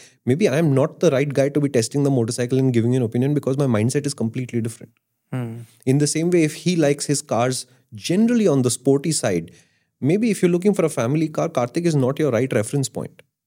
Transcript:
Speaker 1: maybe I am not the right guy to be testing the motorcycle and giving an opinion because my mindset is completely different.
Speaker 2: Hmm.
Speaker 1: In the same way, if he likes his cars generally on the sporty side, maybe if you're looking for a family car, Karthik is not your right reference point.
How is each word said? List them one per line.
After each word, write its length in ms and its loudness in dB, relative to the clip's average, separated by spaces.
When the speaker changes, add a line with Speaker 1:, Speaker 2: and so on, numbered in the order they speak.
Speaker 1:
maybe 240 2
I 80 -2
am 180 2
not 260 0
the 100 4
right 220 0
guy 180 0
to 100 -2
be 80 2
testing 340 0
the 80 2
motorcycle 480 0
and 140 2
giving 240 2
an 60 0
opinion 320 0
because 240 -2
my 80 0
mindset 400 0
is 80 -6
completely 480 -6
different. 300 -12
Speaker 2:
Hmm. 280 -8
Speaker 1:
In 140 4
the 80 2
same 240 -2
way, 140 4
if 100 -2
he 220 -2
likes 300 0
his 140 -2
cars 460 -2
generally 540 2
on 140 4
the 80 2
sporty 420 0
side, 400 -2
maybe 300 2
if 120 -2
you're 80 4
looking 240 2
for 120 0
a 20 2
family 400 0
car, 220 -4
Karthik 340 -2
is 100 2
not 240 0
your 140 0
right 200 0
reference 360 -2
point. 340 -10